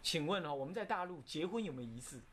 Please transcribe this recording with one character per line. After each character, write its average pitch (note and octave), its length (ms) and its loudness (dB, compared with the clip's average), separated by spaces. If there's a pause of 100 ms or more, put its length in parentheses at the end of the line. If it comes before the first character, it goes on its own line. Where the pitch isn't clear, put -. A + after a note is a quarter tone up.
请 D#3 240 2
问 F3+ 200 4
哦， D3 80 0
我 C#3 100 0
们 D3+ 100 -4
在 G#3 120 0
大 F#3 180 2
陆 F3+ 200 -6
结 D#3 220 0
婚 A3 160 2
有 F3 120 0
没 B2+ 100 -4
有 A#2 60 -4
仪 A2+ 100 -6
式？ B2+ 220 -10 (120)